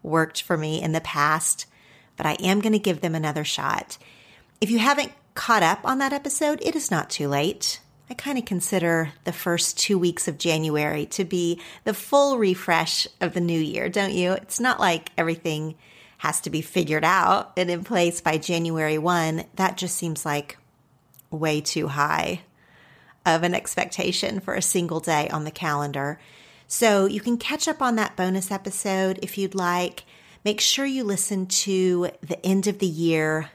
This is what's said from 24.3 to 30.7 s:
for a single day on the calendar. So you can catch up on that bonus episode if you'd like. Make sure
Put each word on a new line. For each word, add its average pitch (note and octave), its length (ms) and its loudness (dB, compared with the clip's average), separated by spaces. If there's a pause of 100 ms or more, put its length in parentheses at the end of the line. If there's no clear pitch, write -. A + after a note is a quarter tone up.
for - 160 -6
a F3+ 60 -2
single E3+ 380 -2
day D#3 300 0
on D3+ 160 -4
the D#3 60 -8
calendar. D3 680 -4 (480)
So G3+ 380 4
you G#3 160 0
can A#3+ 160 0
catch D4 300 -4
up D#4 140 -2
on B3 140 2
that G#3+ 220 -2
bonus F#3 340 -2
episode F#3+ 680 -2
if G3 160 -8
you'd G3 180 -4
like. F3+ 480 0 (400)
Make G#3 160 0
sure - 260 2